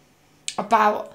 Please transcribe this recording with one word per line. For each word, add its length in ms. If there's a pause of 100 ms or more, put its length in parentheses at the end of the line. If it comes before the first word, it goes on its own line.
(560)
about 580